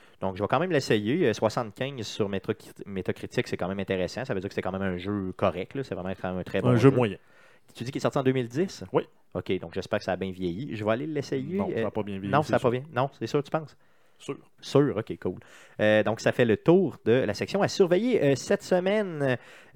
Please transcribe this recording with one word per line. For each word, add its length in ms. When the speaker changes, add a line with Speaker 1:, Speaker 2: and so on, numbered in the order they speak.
Speaker 1:
Donc, 160
je 80
vais 40
quand 120
même 100
l'essayer. 560
Euh, 60
soixante-quinze 760
sur 220
Metacritic, 580
Metacritic, 640
c'est 80
quand 120
même 120
intéressant. 440
Ça 100
veut 60
dire 80
que 60
c'est 80
quand 100
même 100
un 160
jeu 380
correct, 380
là. 80
C'est 140
vraiment 240
quand 100
même 80
un 60
très 160
Speaker 2:
Un 20
Speaker 1:
bon 140
Speaker 2:
jeu 140
Speaker 1:
jeu. 20
Speaker 2:
moyen. 240
Speaker 1:
Tu 80
dis 80
qu'il 80
est 20
sorti 180
en 40
deux 100
mille 160
dix ? 440
Speaker 2:
Oui. 100
Speaker 1:
OK, 240
donc 160
j'espère 240
que 60
ça 80
a 40
bien 140
vieilli. 460
Je 80
vais 80
aller 140
l'essayer. 520
Speaker 2:
Non, 100
ça 80
Speaker 1:
Euh, 100
Speaker 2:
a 40
pas 140
bien 140
vieilli, 140
Speaker 1:
non, 100
Speaker 2:
c'est 80
Speaker 1:
ça 60
a 20
pas 120
Speaker 2:
sûr. 0
Speaker 1:
bien. 120
Non, 240
c'est 80
sûr, 160
tu 80
penses ? 260
Speaker 2:
Sûr. 180
Speaker 1:
Sûr, 360
OK, 240
cool. 200
Euh, 220
donc, 180
ça 120
fait 140
le 100
tour 480
de 80
la 220
section 260
à 80
surveiller, 540
euh, 120
cette 280
semaine. 720